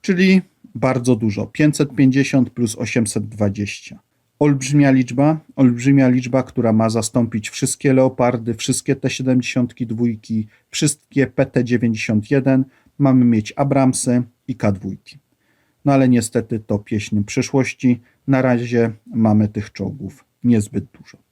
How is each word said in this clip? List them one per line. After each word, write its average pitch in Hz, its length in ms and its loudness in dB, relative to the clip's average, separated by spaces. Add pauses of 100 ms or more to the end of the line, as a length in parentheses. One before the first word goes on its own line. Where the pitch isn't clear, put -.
Czyli 185 400 2 (340)
bardzo 127 400 0
dużo. 107 300 -2
Pięćset 143 500 0
pięćdziesiąt 135 540 2
plus 120 280 -4
osiemset 110 500 -2
dwadzieścia. 104 720 -6 (400)
Olbrzymia 143 520 2
liczba, 131 480 2 (160)
olbrzymia 131 540 4
liczba, 127 340 0
która 117 300 -2
ma 110 160 2
zastąpić 113 600 -4
wszystkie - 440 -2
Leopardy, 123 600 0
wszystkie 135 420 -4
T 135 140 -6
siedemdziesiątki 127 760 -4
dwójki, 113 600 -4 (220)
wszystkie - 580 -2
P - 180 -2
T 127 180 -2
dziewięćdziesiąt 113 680 -2
jeden. 131 340 2 (320)
Mamy 131 280 4
mieć 110 300 0
Abramsy 131 680 0 (240)
i 123 80 -6
K 104 160 0
dwójki. 98 460 -10 (680)
No 139 80 4
ale 135 160 4
niestety 113 500 0
to 107 200 -4
pieśń 104 440 -4
przyszłości. 123 760 -2 (260)
Na 135 140 2
razie 120 500 0 (160)
mamy 107 400 2
tych 104 240 -8
czołgów - 540 -12 (180)
niezbyt 104 420 0 (140)
dużo. - 180 -20 (140)